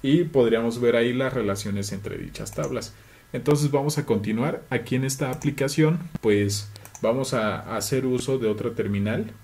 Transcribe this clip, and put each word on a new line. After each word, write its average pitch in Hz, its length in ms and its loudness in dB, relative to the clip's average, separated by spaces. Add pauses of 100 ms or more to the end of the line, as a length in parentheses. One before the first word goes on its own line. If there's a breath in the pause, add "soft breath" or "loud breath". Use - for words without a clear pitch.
Y 151 220 4
podríamos 117 580 2
ver 120 140 4
ahí 120 180 4
las 131 180 0
relaciones 101 600 -2
entre 95 260 -8
dichas - 380 -10
tablas. 120 400 -6 (360 loud breath)
Entonces 143 380 2
vamos 143 300 0
a 143 80 -6
continuar. 110 640 0
Aquí 123 240 -2
en 131 80 2
esta 135 260 -2
aplicación, 147 720 2 (220)
pues 101 500 2 (320 loud breath)
vamos 127 320 0
a 107 420 -2
hacer 131 300 0
uso 123 320 0
de 113 80 0
otra 107 240 0
terminal. 104 600 0 (120)